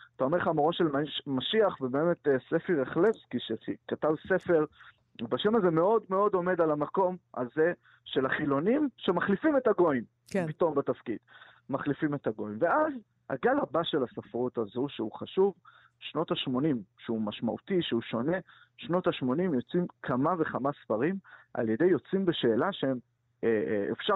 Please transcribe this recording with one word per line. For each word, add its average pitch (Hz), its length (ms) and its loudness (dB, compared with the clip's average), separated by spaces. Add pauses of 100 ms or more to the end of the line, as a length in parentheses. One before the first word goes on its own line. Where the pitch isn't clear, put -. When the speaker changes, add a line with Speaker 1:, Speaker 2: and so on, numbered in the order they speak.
(160)
Speaker 1:
אתה 131 80 -2
אומר 165 160 2
חמורו 160 320 2
של 175 120 0
מש-, 143 420 -2
משיח, 170 540 0
ובאמת, 143 480 0
אה, 143 40 6 (180)
ספי 170 240 0
רחלבסקי, 156 640 0
שכתב - 760 -4 (140)
ספר, 175 360 2 (580)
בשם 160 340 0
הזה 185 140 4
מאוד 190 400 4
מאוד 196 240 2
עומד 180 260 2
על 160 100 4
המקום 180 460 0 (180)
הזה 151 380 0 (320)
של 131 220 0
החילונים 160 720 0
שמחליפים 202 600 0
את 254 100 0
הגויים. 165 380 2 (280)
Speaker 2:
כן. 180 160 -2
Speaker 1:
פתאום 156 260 0
בתפקיד. 127 440 -2 (520)
מחליפים 143 440 -2
את - 120 -8
הגויים. 107 340 -6
ואז 285 320 2 (380)
הגל 240 320 0
הבא 165 200 0
של 156 200 0
הספרות 120 560 -4
הזו, 117 300 -4
שהוא 110 240 -6
חשוב, - 420 0 (440)
שנות - 320 -6
השמונים, 135 520 -2 (160)
שהוא 113 220 -4
משמעותי, 107 640 -4
שהוא 120 200 -2
שונה, 131 340 -2 (400)
שנות 175 300 -2
השמונים 156 480 0
יוצאים 175 320 -2 (160)
כמה 143 360 0
וכמה 139 320 -2 (140)
ספרים 135 320 -2 (380)
על 120 140 -2
ידי 113 160 2
יוצאים 185 400 2
בשאלה 123 480 2
שהם, 135 260 -2 (460)
אה, 113 40 2
אה, 104 440 0
אפשר - 240 -2